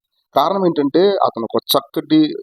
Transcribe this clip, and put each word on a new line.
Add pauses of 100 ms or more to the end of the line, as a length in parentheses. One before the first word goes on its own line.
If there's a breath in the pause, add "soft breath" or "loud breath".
(360)
కారణం
ఏంటంటే
అతను
ఒక (120)
చక్కటి, (220)